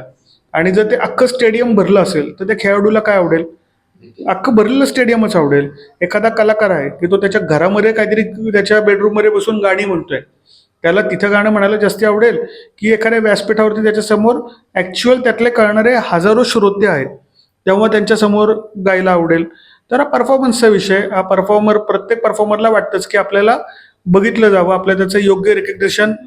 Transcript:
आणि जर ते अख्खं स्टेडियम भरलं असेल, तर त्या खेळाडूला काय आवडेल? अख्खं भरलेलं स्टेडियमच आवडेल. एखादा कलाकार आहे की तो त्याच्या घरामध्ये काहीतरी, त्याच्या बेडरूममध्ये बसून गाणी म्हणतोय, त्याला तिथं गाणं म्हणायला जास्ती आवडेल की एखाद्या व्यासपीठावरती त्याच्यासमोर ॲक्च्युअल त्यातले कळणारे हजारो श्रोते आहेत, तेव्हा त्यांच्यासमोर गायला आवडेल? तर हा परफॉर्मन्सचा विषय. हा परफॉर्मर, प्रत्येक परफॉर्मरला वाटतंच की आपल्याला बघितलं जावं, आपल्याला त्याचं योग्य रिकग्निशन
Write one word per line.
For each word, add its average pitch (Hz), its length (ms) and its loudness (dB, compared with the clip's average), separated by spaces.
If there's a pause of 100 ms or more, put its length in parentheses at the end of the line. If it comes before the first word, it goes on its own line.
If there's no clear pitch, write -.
(540)
आणि 165 160 0
जर 214 200 0
ते 247 60 0
अख्खं 254 300 0
स्टेडियम 233 480 0
भरलं 190 280 4
असेल, 151 380 -4
तर 190 60 -8
त्या 220 140 -2
खेळाडूला 208 400 0
काय 214 160 0
आवडेल? 165 280 0 (840)
अख्खं - 260 -2
भरलेलं 233 300 2
स्टेडियमच 226 520 0
आवडेल. 143 320 2 (340)
एखादा 208 260 -2
कलाकार 214 420 0
आहे 143 200 -2
की - 160 -6
तो 185 100 0
त्याच्या 202 240 0
घरामध्ये 190 520 0
काहीतरी, 214 300 0 (300)
त्याच्या 208 280 2
बेडरूममध्ये 208 500 2
बसून 208 320 -2
गाणी 196 220 0
म्हणतोय, 160 360 -4 (640)
त्याला 175 180 2
तिथं 202 280 -2
गाणं 208 200 2
म्हणायला 208 260 0
जास्ती 202 280 -2
आवडेल 214 340 2 (400)
की 214 140 0
एखाद्या 226 260 0
व्यासपीठावरती 214 640 0
त्याच्यासमोर 214 580 0 (340)
ॲक्च्युअल 190 460 0
त्यातले 240 300 0
कळणारे 220 440 2 (100)
हजारो 208 380 2
श्रोते 202 440 0
आहेत, 151 220 -2 (580)
तेव्हा 202 220 2
त्यांच्यासमोर 214 640 2 (340)
गायला 185 260 0
आवडेल? 165 320 0 (460)
तर 247 80 0
हा 285 60 2
परफॉर्मन्सचा 254 640 0
विषय. 196 320 2 (120)
हा 190 100 -2
परफॉर्मर, 208 560 0
प्रत्येक 214 460 -4
परफॉर्मरला 214 440 0
वाटतंच 196 380 -2
की 208 120 -2
आपल्याला 202 380 2 (500)
बघितलं 214 420 2
जावं, 185 260 2
आपल्याला 190 240 0
त्याचं 190 200 0
योग्य 196 360 2
रिकग्निशन 196 580 -2 (140)